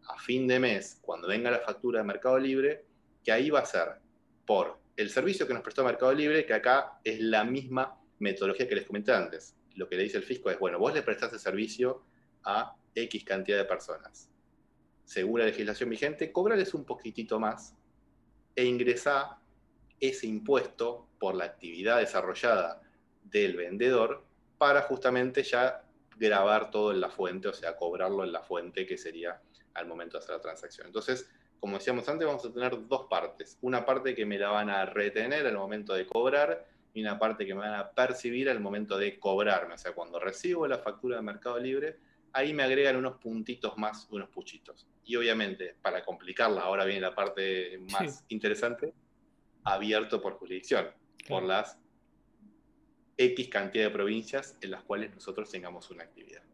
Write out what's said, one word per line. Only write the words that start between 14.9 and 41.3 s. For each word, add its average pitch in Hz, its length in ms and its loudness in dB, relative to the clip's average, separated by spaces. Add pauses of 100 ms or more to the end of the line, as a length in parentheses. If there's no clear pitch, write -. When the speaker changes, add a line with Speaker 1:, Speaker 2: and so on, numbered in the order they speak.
Speaker 1:
Según 110 360 0
la 113 60 4
legislación 107 420 -2
vigente, 147 440 -2
cobrales 196 420 2
un 143 100 -4
poquitito 113 560 -4
más 113 340 -4 (800)
e 127 100 2
ingresá 123 760 2 (640)
ese 131 260 0
impuesto 117 800 0 (120)
por 95 180 0
la 87 80 -2
actividad 90 560 0
desarrollada 92 840 0 (400)
del 98 340 2
vendedor 110 680 2 (340)
para 139 240 6
justamente 127 600 2
ya 127 400 0 (340)
grabar 107 520 4
todo 107 220 2
en 95 80 2
la 87 80 0
fuente, 95 400 -4
o 92 40 -4
sea, 85 240 -6
cobrarlo 92 480 -2
en 87 80 -4
la 85 100 -6
fuente, 90 420 -4
que 92 140 -6
sería 85 420 -8 (340)
al 85 120 -8
momento 82 320 -10
de - 60 -10
hacer 87 120 -8
la 80 60 -8
transacción. 80 460 -12
Entonces, 110 420 -4 (280)
como 98 200 -6
decíamos 123 300 -2
antes, 160 180 0
vamos 147 180 -2
a 113 80 -8
tener 120 360 -4
dos 135 200 -2
partes. - 540 -4
Una 127 240 0
parte 131 280 0
que 107 120 -2
me 101 120 -2
la 101 120 0
van 104 180 2
a 98 160 0
retener 110 600 0
al 110 100 0
momento 101 380 -4
de 92 120 0
cobrar 135 600 2 (260)
y 110 80 -8
una 104 180 -4
parte 110 280 0
que 95 80 -6
me 98 60 -6
van 107 140 -4
a 101 180 -6
percibir 127 580 0
al 117 100 0
momento 101 380 -4
de 101 200 -2
cobrarme. 98 560 2
O - 40 -18
sea, 87 140 -8
cuando 85 260 -8
recibo 156 480 -2
la 131 120 0
factura - 380 -4
de 110 60 -6
Mercado 107 360 -6